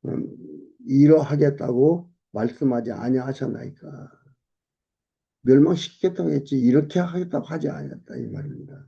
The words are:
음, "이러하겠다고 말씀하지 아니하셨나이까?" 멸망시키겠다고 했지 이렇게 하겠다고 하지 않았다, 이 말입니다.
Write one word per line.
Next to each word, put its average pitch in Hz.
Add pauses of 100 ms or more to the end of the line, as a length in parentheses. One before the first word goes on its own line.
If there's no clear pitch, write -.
음, - (600)
"이러하겠다고 147 (220)
말씀하지 120
아니하셨나이까?" 127 (1300)
멸망시키겠다고 165
했지 139
이렇게 147
하겠다고 175
하지 151
않았다, 139
이 120
말입니다. 143